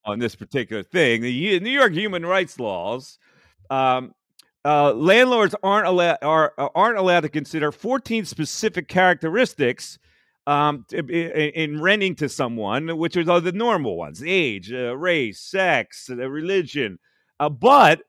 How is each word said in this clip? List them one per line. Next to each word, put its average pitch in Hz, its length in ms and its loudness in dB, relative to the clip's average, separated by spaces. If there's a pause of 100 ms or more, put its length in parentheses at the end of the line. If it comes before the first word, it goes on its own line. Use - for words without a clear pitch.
on 107 140 -6
this 120 160 -4
particular 110 480 -6
thing. 120 400 0
The 123 100 -4
U-, 175 280 0
New 220 100 -6
York 262 220 2
human 180 340 -6
rights 185 320 -2
laws, 107 600 -8 (520)
um, 131 440 0 (500)
uh, 147 280 4
landlords 208 720 4
aren't 196 240 2
allow-, 175 340 2
are, 156 380 2
uh, 139 160 -2
aren't 214 240 2
allowed 175 220 4
to 151 100 -6
consider 147 420 -4
fourteen 226 540 -4
specific - 640 -6
characteristics, 175 1080 0 (480)
um, 147 440 0
t-, 131 80 -6
i-, - 40 -2
i-, 156 520 -2
in 151 260 -4
renting 190 360 0
to 147 120 -4
someone, 123 680 -4
which 170 180 -2
are 175 240 2
the 175 120 -4
normal 180 440 -2
ones, 80 260 -10
age, 131 480 -2
uh, 123 280 -6
race, 151 420 -2
sex, 170 680 -2
uh, 123 60 -10 (120)
religion. 147 720 -4 (420)
Uh, 147 80 0
but 165 600 6